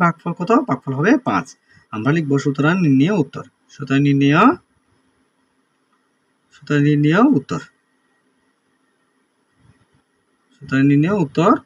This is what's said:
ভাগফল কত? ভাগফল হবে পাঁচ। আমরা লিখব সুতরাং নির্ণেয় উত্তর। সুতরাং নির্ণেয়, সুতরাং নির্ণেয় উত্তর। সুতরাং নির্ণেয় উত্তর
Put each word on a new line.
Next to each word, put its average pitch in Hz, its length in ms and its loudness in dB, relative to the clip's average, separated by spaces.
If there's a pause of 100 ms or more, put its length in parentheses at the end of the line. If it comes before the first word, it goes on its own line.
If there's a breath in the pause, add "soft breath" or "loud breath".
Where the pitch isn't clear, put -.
ভাগফল 170 340 -4
কত? 175 120 -6 (160)
ভাগফল 135 280 -6
হবে 165 180 0 (140)
পাঁচ। 95 200 -4 (460 soft breath)
আমরা 110 200 -4
লিখব 156 260 -2
সুতরাং 143 440 -2
নির্ণেয় 147 400 2
উত্তর। - 220 -8 (260)
সুতরাং 135 360 -4
নির্ণেয়, 139 320 2 (2000)
সুতরাং 143 360 -4
নির্ণেয় 151 360 2 (160)
উত্তর। - 220 -8 (3000)
সুতরাং 135 400 -4
নির্ণেয় 156 340 2
উত্তর 160 260 0 (160)